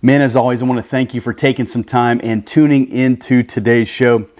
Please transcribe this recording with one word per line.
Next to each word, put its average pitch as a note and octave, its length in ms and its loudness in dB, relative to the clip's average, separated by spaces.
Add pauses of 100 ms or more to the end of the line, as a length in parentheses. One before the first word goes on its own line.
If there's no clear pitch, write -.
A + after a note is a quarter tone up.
Men, C#3+ 180 4
as B2+ 160 2
always, B2 260 0
I B2+ 40 -2
want B2+ 120 -2
to G#2+ 100 -10
thank B2+ 260 -4
you A#2+ 60 -6
for A#2 120 -6
taking C3 340 -2
some A#2 160 -6
time A#2+ 400 0
and A2 240 -4
tuning C#3+ 420 2
into B2+ 540 0
today's A#2 460 0
show. A#2+ 400 0 (120)